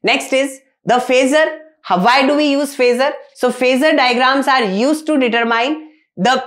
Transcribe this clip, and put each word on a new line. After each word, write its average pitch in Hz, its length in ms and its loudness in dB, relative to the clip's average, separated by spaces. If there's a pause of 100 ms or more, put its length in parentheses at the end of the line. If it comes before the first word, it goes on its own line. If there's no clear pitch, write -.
Next 262 300 -4
is 269 280 -4 (240)
the 208 100 2
phasor. 262 640 0 (240)
How, 180 220 -2
why 262 220 2
do 285 100 0
we 302 160 0
use 277 240 -4
phasor? 254 360 0 (220)
So 247 160 -2
phasor 254 460 2
diagrams 254 500 0
are 262 180 2
used 240 420 -2
to 302 120 0
determine 240 720 -2 (260)
the 247 300 0